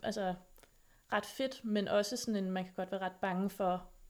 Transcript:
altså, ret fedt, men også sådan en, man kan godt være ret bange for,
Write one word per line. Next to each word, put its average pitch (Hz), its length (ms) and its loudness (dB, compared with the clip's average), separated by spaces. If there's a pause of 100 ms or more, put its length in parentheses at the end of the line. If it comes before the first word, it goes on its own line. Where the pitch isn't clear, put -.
altså, 202 320 0 (760)
ret 247 140 2
fedt, - 400 -4
men 208 220 2
også 208 300 2
sådan 208 260 0
en, 185 80 0
man 185 140 0
kan 185 80 -14
godt 185 180 -4
være 190 100 -2
ret 185 200 -2
bange 190 280 2
for, 185 400 0 (200)